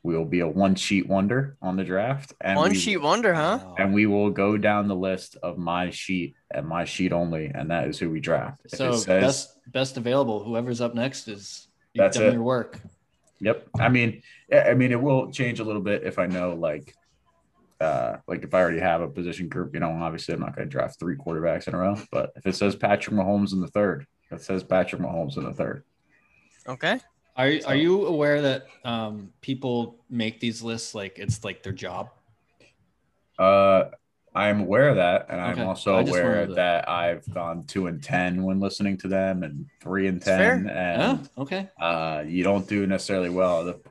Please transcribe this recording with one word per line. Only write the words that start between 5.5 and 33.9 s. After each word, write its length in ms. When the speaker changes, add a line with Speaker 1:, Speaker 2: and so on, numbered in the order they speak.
Speaker 1:
my 320
sheet 460
and 160
my 180
sheet 260
only, 360
and 240
that 160
is 100
who 140
we 80
draft. 460
If 80
it 40
Speaker 3:
So 160
Speaker 1:
says 120
Speaker 3:
best, 500
best 240
available, 460
whoever's 360
up 140
next 340
is, 400
you've 100
Speaker 1:
That's 140
Speaker 3:
done 100
Speaker 1:
it. 60
Speaker 3:
your 100
work. 360
Speaker 1:
Yep. 260
I 100
mean, 320
I, 60
I 60
mean, 160
it 100
will 300
change 280
a 40
little 180
bit 220
if 160
I 80
know, 260
like, 400
uh, 360
like, 160
if 100
I 80
already 180
have 220
a 80
position 400
group, 240
you 60
know, 100
obviously 460
I'm 40
not 160
gonna 140
draft 300
three 180
quarterbacks 500
in 60
a 60
row, 180
but 240
if 100
it 100
says 200
Patrick 400
Mahomes 380
in 60
the 80
third, 380
it 100
says 220
Patrick 380
Mahomes 360
in 80
the 80
third. 300
Speaker 2:
Okay. 320
Speaker 3:
Are, 220
Speaker 1:
So 80
Speaker 3:
are 80
you 300
aware 360
that, 260
um, 440
people 560
make 300
these 220
lists 340
like 240
it's, 240
like, 200
their 100
job? 380
Speaker 1:
Uh, 480